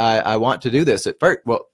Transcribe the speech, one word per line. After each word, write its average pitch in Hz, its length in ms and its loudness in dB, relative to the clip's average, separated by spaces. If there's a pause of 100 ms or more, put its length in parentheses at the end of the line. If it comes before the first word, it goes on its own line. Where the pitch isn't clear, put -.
I, 113 180 2
I 110 180 0
want 113 260 -2
to 123 80 -4
do 143 140 2
this." 110 220 0
At - 140 -6
first, - 240 2
well, - 300 -2